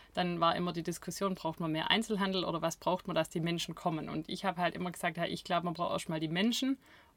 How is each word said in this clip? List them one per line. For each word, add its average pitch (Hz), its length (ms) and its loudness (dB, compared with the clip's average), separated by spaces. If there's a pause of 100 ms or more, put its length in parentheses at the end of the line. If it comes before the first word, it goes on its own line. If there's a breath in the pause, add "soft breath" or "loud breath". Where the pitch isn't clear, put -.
(140 loud breath)
dann 175 260 0
war 165 160 6
immer 175 160 0
die 165 100 -4
Diskussion, 180 520 -2
braucht 160 260 -4
man 160 120 0
mehr 156 180 0
Einzelhandel 196 540 2
oder 165 180 -2
was 165 160 -2
braucht 175 280 0
man, 175 80 -4
dass 160 140 4
die 175 120 -2
Menschen 170 340 -2
kommen? 160 340 -2
Und 156 220 -6
ich - 160 -4
hab 175 100 0
halt 175 180 0
immer 180 160 -4
gesagt, 170 280 -4
ja, 170 80 0
ich - 180 -4
glaub, 175 180 2
man 175 120 -2
braucht 175 180 -2
erstmal - 280 -2
die 160 80 0
Menschen 233 500 2 (380 loud breath)